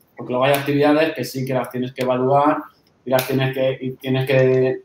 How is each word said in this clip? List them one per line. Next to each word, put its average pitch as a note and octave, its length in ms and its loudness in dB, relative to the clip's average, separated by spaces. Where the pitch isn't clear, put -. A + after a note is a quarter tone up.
porque A#2+ 160 -10
luego B2 140 0
hay C#3+ 80 4
actividades C#3+ 600 2
que B2+ 100 -6
sí C3 220 -8
que C3 80 -4
las B2 160 -4
tienes B2+ 220 -6
que C3 100 -6
evaluar C3+ 560 2
y B2 40 -6
las B2+ 160 0
tienes C3 280 0
que, C3 260 -2
y C3 120 -6
tienes C3 340 -2
que C3 580 2